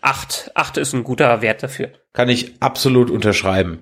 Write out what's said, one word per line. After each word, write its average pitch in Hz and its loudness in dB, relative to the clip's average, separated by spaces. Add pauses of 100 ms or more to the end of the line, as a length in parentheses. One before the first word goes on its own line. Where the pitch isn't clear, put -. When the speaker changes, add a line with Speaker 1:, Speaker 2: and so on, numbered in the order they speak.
Speaker 1:
Acht, - -4
acht - -4
ist 139 -2
ein 123 -2
guter 123 2
Wert 110 0
dafür. 135 -8 (240)
Speaker 2:
Kann 123 0
ich - -2
absolut 127 2
unterschreiben. 95 0